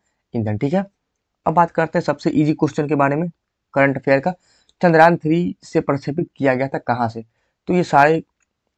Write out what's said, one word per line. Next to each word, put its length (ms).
ईंधन। 240
ठीक 160
है, 120
अब 80
बात 180
करते 280
हैं 40
सबसे 280
ईजी 240
क्वेश्चन 320
के 80
बारे 200
में, 140
करंट 240
अफेयर 220
का। 140
चंद्रयान 360
थ्री 460
से 180
प्रक्षेपित 560
किया 180
गया 120
था 120
कहाँ 300
से? 140
तो 60
ये 120
सारे 360